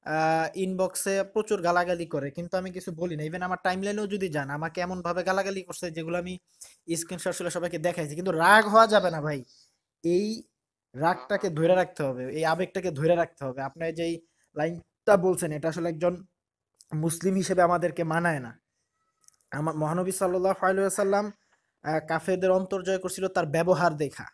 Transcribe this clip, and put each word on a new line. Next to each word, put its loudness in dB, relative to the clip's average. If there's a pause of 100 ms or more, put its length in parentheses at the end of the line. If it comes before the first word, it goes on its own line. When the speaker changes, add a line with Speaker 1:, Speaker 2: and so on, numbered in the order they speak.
Speaker 1:
আহ, 2
ইনবক্সে -2
প্রচুর -2
গালাগালি 2
করে, -4
কিন্তু -10
আমি -4
কিছু -10
বলি -4
না। -6
Even -6
আমার -4
টাইমলাইনেও -2
যদি -4
যান, -2
আমাকে -6
এমনভাবে -2
গালাগালি 0
করছে -10
যেগুলো -6
আমি -6 (640)
স্ক্রিনশট -6
আসলে -4
সবাইকে -4
দেখাইছি, -2
কিন্তু -2
রাগ 6
হওয়া 8
যাবে 4
না -4
ভাই। -2 (640)
এই 2 (680)
রাগটাকে 0
Speaker 2:
হুম, -4
হুম। 0
Speaker 1:
ধরে 6
রাখতে 0
হবে, -4
এই -4
আবেগটাকে -2
ধরে 2
রাখতে -2
হবে। -8
আপনি -8 (100)
যেই -4 (420)
লাইনটা 0
বলছেন, 2
এটা -4
আসলে -4
একজন 0 (800)
মুসলিম 0
হিসেবে 2
আমাদেরকে 2
মানায় 0
না। -10 (1000)
আমার -2
মহানবী 0
সাল্লাল্লাহু 2
আলাইহি 2
ওয়াসাল্লাম, 2 (580)
আহ, -2
কাফেরদের 0
অন্তর 0
জয় 0
করছিল -4
তার 0
ব্যবহার 2
দেখা। -6